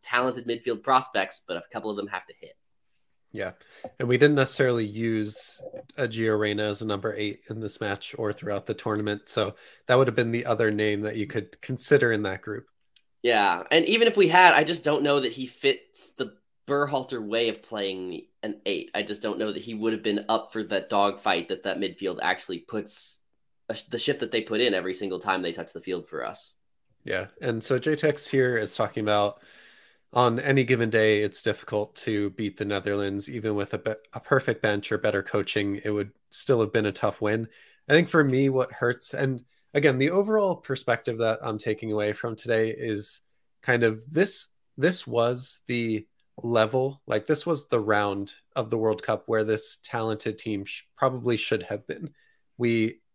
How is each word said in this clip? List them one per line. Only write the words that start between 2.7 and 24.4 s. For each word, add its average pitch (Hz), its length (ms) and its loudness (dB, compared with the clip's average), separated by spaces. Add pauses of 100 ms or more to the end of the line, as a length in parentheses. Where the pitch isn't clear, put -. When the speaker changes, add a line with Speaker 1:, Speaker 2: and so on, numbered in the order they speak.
Speaker 2:
Yeah. 98 220 -8 (460)
And 127 100 -4
we 127 80 6
didn't 147 200 8
necessarily 127 500 2
use 107 760 -4 (340)
a 131 120 -2
Gio 110 300 0
Reyna 107 260 0
as 104 180 -4
a 110 40 -6
number 104 300 -4
eight 104 340 -6
in 110 100 -10
this 107 200 -10
match 101 380 -6
or 104 140 -2
throughout 101 340 -6
the 107 80 -4
tournament. 104 540 -4
So 104 260 -2 (320)
that 123 100 6
would 131 100 6
have 113 100 -2
been 117 160 2
the 120 140 -2
other 113 240 2
name 104 320 0
that 107 140 -4
you 104 100 -4
could - 340 -8
consider 123 500 2
in 107 120 0
that 95 200 -4
group. 110 240 -12 (560)
Speaker 1:
Yeah. 101 480 4
And 165 160 6
even 226 220 4
if 226 80 2
we 190 120 6
had, 175 260 10
I 151 100 6
just 165 180 -2
don't 147 200 2
know 143 180 4
that 123 120 0
he 131 140 -8
fits - 640 -4
the - 260 -8 (300)
Berhalter 135 600 -2
way 113 220 0
of 107 140 -6
playing 95 640 -6 (160)
an 107 240 -8
eight. 95 280 -4
I 107 80 -2
just 104 200 -10
don't 104 160 -4
know 107 140 -2
that - 100 -10
he 117 120 -10
would 110 180 0
have 107 100 -4
been 104 260 0
up 113 240 -2
for 110 120 -4
that 98 240 -4
dogfight 101 600 0
that 95 160 -6
that 95 140 -4
midfield 92 440 -4
actually 90 380 -4
puts, - 580 -10 (500)
uh, 113 60 -6 (160)
the 117 80 -4
shift 139 220 0
that 120 100 -4
they 110 120 0